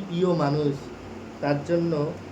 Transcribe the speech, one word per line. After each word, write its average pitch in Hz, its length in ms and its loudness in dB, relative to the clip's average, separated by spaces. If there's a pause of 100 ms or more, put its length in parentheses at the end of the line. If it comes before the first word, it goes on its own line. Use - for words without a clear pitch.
প্রিয় 175 260 2
মানুষ, 147 420 2 (680)
তার 143 140 2 (120)
জন্য 165 440 2 (200)